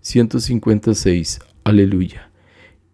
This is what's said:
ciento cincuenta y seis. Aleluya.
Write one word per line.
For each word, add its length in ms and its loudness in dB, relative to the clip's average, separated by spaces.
ciento 400 0
cincuenta 520 0
y 20 2
seis. 460 -2
Aleluya. 680 0